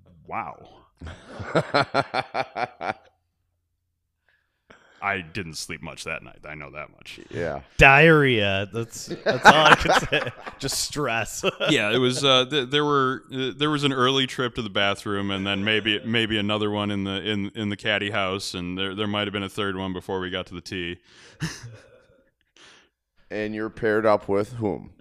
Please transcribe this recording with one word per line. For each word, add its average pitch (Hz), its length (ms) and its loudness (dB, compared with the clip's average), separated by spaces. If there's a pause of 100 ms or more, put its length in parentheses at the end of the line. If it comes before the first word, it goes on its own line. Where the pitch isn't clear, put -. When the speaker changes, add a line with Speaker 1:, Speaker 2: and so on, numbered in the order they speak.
(260)
Speaker 1:
Wow. 95 420 -12 (340)
Speaker 2:
<laughs> - 1900 -4 (2000)
Speaker 1:
I 98 220 -2
didn't 82 320 -10
sleep 78 300 -10
much 71 220 -12
that 78 180 -8
night. - 160 -20 (100)
I 76 60 -12
know 71 160 -14
that 73 180 -14
much. - 300 -20 (100)
Speaker 2:
Yeah. 78 320 -6 (160)
Speaker 3:
Diarrhea. 135 960 6
That's, 117 320 -8 (180)
that's - 220 -2
all 156 200 10
I 151 100 10
can - 320 2
say. 147 140 0 (220)
Speaker 1:
<laughs> - 160 -16
Speaker 3:
Just - 200 -4
stress. 117 680 -4 (140)
<laughs> 185 100 0
Speaker 1:
Yeah, 110 240 4
it 123 60 2
was, 127 260 2
uh, 127 240 6
th-, 131 220 -2
there 147 120 2
were, 135 380 2 (100)
uh, 131 240 -2
there 147 140 0
was 147 140 0
an 139 100 2
early 131 320 2
trip 127 300 -4
to 120 80 -4
the 104 80 -6
bathroom, 101 580 0
and 98 160 -4
then 98 180 -2
maybe, 107 400 0
maybe 110 360 0
another 104 320 0
one 104 180 -2
in 101 140 -2
the, 98 260 -4
in, 104 240 -2
in 107 160 -4
the 101 80 -2
caddy 101 320 -2
house, 98 460 -4
and 90 200 -6
there, 95 200 -4
there 107 100 -2
might 104 220 -2
have 95 60 -8
been 101 100 -4
a 95 60 -8
third 98 280 -4
one 95 160 -4
before 95 260 -6
we 90 120 -6
got 92 160 -6
to 90 80 -16
the 85 60 -10
tee. 87 360 -8 (440)
<laughs> 160 60 -6 (1800)
Speaker 2:
And 107 240 -6
you're 110 160 -6
paired 110 360 2
up 104 240 4
with 101 240 0
whom? 98 480 -4